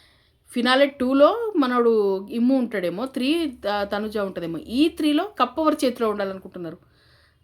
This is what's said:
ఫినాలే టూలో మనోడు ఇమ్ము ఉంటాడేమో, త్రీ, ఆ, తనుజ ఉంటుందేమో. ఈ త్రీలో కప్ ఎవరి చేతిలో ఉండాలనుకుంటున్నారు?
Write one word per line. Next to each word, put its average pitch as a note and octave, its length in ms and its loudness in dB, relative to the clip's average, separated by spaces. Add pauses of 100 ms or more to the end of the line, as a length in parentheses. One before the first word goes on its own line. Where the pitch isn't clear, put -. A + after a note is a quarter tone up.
(500)
ఫినాలే B3+ 360 4
టూలో C#4+ 720 2
మనోడు A3+ 720 2
ఇమ్ము A#3+ 300 2
ఉంటాడేమో, G#3 480 -4
త్రీ, C4+ 460 -2 (180)
ఆ, G#3 140 -2
తనుజ G#3 340 -6
ఉంటుందేమో. E3+ 400 -6
ఈ C#4 300 0
త్రీలో D4+ 360 0
కప్ C#4 360 -2
ఎవరి D4+ 240 2
చేతిలో A#3+ 260 0
ఉండాలనుకుంటున్నారు? F#3+ 840 -10 (520)